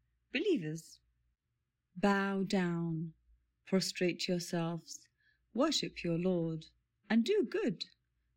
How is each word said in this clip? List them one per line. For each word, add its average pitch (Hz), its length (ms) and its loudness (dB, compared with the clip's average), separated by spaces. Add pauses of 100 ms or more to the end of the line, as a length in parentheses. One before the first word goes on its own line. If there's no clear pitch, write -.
(320)
Believers, 202 680 -2 (1000)
bow 196 460 2
down, 170 680 0 (560)
prostrate 180 580 0
yourselves, 170 720 -4 (560)
worship 269 480 0
your 170 160 0
Lord, 165 480 0 (420)
and 226 160 4
do 381 240 2
good, 339 360 -2 (520)